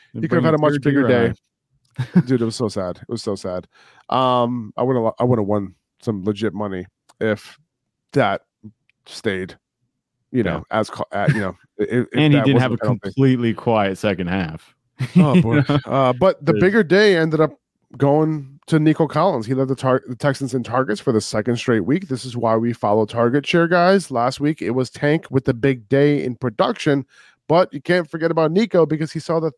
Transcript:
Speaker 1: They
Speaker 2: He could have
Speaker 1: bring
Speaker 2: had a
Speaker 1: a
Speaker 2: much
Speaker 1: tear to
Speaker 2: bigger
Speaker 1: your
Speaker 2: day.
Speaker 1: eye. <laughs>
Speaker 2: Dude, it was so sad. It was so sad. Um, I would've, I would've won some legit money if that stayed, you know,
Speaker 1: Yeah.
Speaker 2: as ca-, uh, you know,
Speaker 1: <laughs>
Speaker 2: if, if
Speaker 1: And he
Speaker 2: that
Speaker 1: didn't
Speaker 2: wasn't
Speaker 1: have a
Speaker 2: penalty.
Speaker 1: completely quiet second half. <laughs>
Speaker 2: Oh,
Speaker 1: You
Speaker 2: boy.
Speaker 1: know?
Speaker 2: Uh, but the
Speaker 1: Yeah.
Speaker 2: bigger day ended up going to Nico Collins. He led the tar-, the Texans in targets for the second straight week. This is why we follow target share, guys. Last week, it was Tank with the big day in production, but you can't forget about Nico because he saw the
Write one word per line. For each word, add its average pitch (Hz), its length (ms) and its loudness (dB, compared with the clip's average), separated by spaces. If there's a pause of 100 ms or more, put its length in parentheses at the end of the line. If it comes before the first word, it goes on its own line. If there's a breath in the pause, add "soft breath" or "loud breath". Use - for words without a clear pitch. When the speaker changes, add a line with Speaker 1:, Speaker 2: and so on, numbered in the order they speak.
(140 soft breath)
Speaker 1:
They 113 80 -8
Speaker 2:
He - 60 -4
could 117 100 2
have 123 60 4
Speaker 1:
bring - 20 -
Speaker 2:
had 160 80 4
a 156 40 2
Speaker 1:
a 151 40 0
Speaker 2:
much 151 100 4
Speaker 1:
tear 147 80 0
to 147 100 2
Speaker 2:
bigger 139 120 4
Speaker 1:
your 123 80 2
Speaker 2:
day. 120 180 4 (720)
Speaker 1:
eye. - 220 0
<laughs> 131 60 -10
Speaker 2:
Dude, 127 140 0
it 117 40 0
was 113 100 -4
so 120 140 -4
sad. 90 280 -6
It - 120 -20
was 117 140 -8
so 104 120 -4
sad. 92 320 -10 (420 soft breath)
Um, 123 680 0
I 120 60 -2
would've, 123 360 0
I - 40 0
would've 120 240 2
won 101 260 -4 (260)
some 101 240 -6
legit 104 300 -4
money 98 320 -8 (340)
if - 380 -4 (560)
that 104 280 0 (680)
stayed, 95 500 -8 (720)
you 123 120 0
know, 76 280 -4
Speaker 1:
Yeah. 110 80 0
Speaker 2:
as 107 120 -4
ca-, - 200 -8
uh, 101 220 -4
you 110 60 -4
know, 95 260 -6
Speaker 1:
<laughs> - 120 -20
Speaker 2:
if, 104 120 -4
if 120 240 -2
Speaker 1:
And 147 200 2
he 143 60 4
Speaker 2:
that 135 60 -2
Speaker 1:
didn't 139 100 2
Speaker 2:
wasn't 123 60 4
Speaker 1:
have 127 120 0
a 117 40 -4
Speaker 2:
penalty. 113 240 -2
Speaker 1:
completely 120 520 0
quiet 101 440 0
second 92 300 -2
half. 85 460 -6 (260)
<laughs> - 160 -8
Speaker 2:
Oh, 151 200 6
Speaker 1:
You 180 80 6
Speaker 2:
boy. 117 120 0 (120)
Speaker 1:
know? 143 180 0
Speaker 2:
Uh, 127 280 2
but 156 300 0
the 156 120 2
Speaker 1:
Yeah. 107 40 0
Speaker 2:
bigger 202 240 4
day 190 340 4
ended 160 240 0
up 156 100 2 (460)
going 143 720 0
to 160 120 2
Nico 151 280 4
Collins. 151 400 0
He 131 80 -2
led 131 120 0
the 131 80 -2
tar-, 131 320 0
the 123 80 -10
Texans 135 380 -2
in 131 100 -2
targets 117 380 -2
for 139 100 0
the 110 100 2
second 113 360 -2
straight 110 280 0
week. 175 240 -2
This 131 160 -6
is 120 120 -12
why 113 200 0
we 117 160 -2
follow 110 320 0
target 120 400 0
share, 170 220 2
guys. 175 440 2
Last 123 280 -2
week, 147 220 -2
it 95 100 -4
was 127 200 -2
Tank 151 400 0
with 131 140 -2
the 131 80 0
big 120 360 -2
day 143 340 2
in 123 120 -6
production, 143 680 -2 (420 soft breath)
but 170 260 2
you 143 60 -10
can't 175 300 0
forget 165 220 -2
about 160 200 0
Nico 185 340 2
because 156 280 -4
he 165 60 -6
saw 165 200 -4
the 160 180 -4